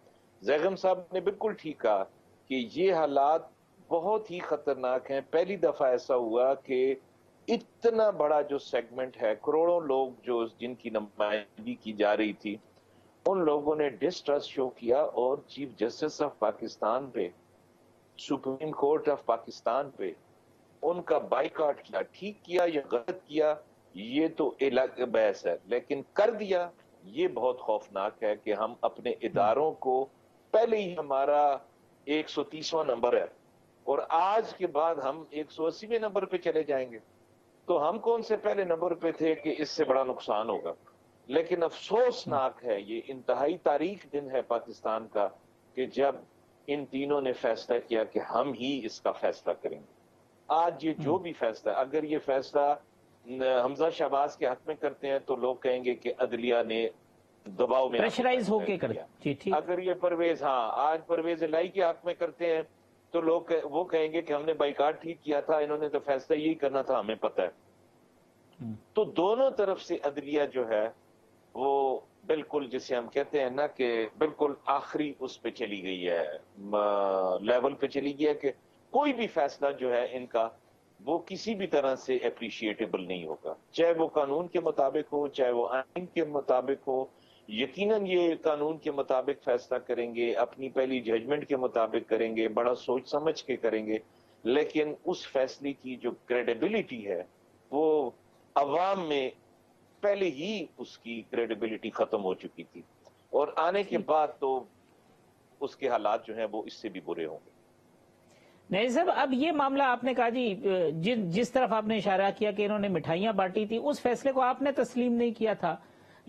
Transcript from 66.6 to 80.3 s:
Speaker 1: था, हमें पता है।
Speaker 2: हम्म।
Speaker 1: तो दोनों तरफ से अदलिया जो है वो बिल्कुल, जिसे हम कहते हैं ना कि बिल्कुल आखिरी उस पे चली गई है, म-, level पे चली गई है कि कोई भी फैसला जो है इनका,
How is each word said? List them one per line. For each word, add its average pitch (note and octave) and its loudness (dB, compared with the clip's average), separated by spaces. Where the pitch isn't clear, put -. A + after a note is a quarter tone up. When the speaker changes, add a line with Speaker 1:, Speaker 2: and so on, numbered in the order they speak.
Speaker 1:
था, B2+ 0
हमें G#2+ -2
पता G#2 -2
है। F2 0
Speaker 2:
हम्म। A2 -8
Speaker 1:
तो G#3+ 4
दोनों A3+ 2
तरफ F#3+ 0
से - -6
अदलिया C#3+ -2
जो B2+ -2
है A2 -2
वो C3+ 0
बिल्कुल, D3 -2
जिसे B2+ -6
हम A#2 -4
कहते C#3 -2
हैं B2+ 0
ना C#3 -2
कि A#2 -2
बिल्कुल D3 0
आखिरी C#3 2
उस C3 -8
पे A#2 -6
चली G2+ -6
गई F#2 -6
है, E2 0
म-, G2 2
level A#2+ 2
पे C#3 -2
चली C#3 -2
गई C#3+ -2
है D3 4
कि C#3+ -2
कोई C#4+ 4
भी A#3 -2
फैसला C#3+ 0
जो B2+ -2
है A#2+ 0
इनका, A#2 -2